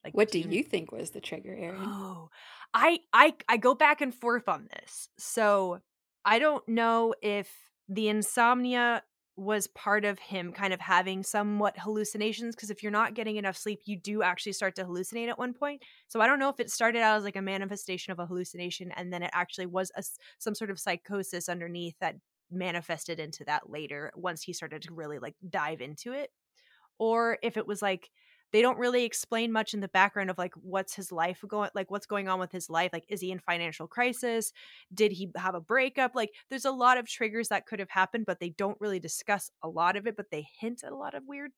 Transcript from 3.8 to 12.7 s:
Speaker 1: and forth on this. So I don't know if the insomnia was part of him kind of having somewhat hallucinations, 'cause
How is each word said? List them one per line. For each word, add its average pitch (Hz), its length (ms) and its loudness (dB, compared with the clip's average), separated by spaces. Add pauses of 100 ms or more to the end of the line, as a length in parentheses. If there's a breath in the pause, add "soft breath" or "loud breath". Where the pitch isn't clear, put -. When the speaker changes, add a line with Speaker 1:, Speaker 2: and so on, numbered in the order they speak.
Speaker 1:
and 262 140 -2
forth 233 340 -2
on 160 240 -4
this. - 360 -14 (100)
So 196 640 2 (440)
I 214 140 6
don't 294 300 2
know 226 540 4
if 202 280 -2 (380)
the 214 200 0
insomnia 240 960 2 (340)
was 196 320 -2
part 208 360 0
of 202 160 0
him 180 320 -8
kind 196 200 -2
of 185 80 -4
having 190 440 2
somewhat 208 540 0
hallucinations, 214 760 -4
'cause 214 160 -12